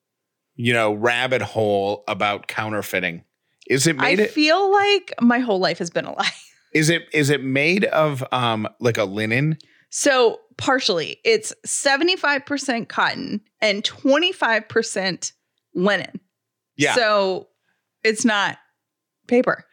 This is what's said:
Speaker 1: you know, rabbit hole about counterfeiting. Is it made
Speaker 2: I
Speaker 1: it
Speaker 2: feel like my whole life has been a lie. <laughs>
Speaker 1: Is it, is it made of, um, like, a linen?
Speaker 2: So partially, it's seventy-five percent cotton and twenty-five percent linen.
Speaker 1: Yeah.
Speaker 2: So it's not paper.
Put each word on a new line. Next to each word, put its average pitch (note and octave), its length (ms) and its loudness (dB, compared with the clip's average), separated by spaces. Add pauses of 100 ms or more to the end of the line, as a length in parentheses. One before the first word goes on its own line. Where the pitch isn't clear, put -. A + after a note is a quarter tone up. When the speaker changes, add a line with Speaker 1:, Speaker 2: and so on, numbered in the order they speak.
(560)
Speaker 1:
you A#2+ 180 -2
know, G#2+ 200 2
rabbit A#2+ 480 0
hole G2+ 680 -2
about G2+ 380 -2
counterfeiting. F#2+ 760 -4 (440)
Is C3+ 200 2
it E3 80 2
made D3 240 0
Speaker 2:
I G#3+ 40 4
Speaker 1:
it - 80 -4
Speaker 2:
feel E4+ 400 2
like G4+ 500 2
my A#3+ 180 4
whole A3 200 0
life F3 200 0
has F3 100 -6
been E3 160 -4
a C#2+ 80 -10
lie. - 160 -2 (220)
<laughs> - 220 -16
Speaker 1:
Is D#3 160 2
it, E3 140 2 (100)
is C#3+ 160 2
it C#3 120 2
made C#3+ 440 0
of, D3+ 360 0 (120)
um, A#2 340 0 (140)
like, A#2 160 0
a G#2+ 80 0
linen? A2+ 520 0 (340)
Speaker 2:
So C4 500 2 (160)
partially, F3+ 680 -2
it's A3 300 0 (100)
seventy-five C#4+ 840 0
percent C4+ 440 -4
cotton F#3 500 -4 (220)
and G3+ 240 0
twenty-five C#4 840 0
percent F#3+ 640 -4 (420)
linen. F3+ 460 -2 (560)
Speaker 1:
Yeah. B3 200 0
Speaker 2:
So G#3 520 0 (560)
it's A3 220 0
not G3+ 320 0 (680)
paper. - 460 0